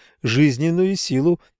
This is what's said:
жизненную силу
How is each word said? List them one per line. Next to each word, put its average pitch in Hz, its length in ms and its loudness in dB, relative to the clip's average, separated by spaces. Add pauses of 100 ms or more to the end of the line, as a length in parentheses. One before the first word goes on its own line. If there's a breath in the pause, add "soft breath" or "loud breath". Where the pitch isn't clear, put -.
(220 soft breath)
жизненную 151 720 0
силу 156 440 -2 (200)